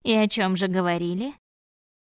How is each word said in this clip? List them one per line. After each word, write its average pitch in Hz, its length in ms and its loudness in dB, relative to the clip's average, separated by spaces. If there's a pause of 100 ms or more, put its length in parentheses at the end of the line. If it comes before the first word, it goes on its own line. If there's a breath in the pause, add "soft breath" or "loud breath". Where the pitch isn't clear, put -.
«И 226 100 2
о 214 140 4
чём 190 280 0
же 185 120 0
говорили?» 180 680 -2 (800)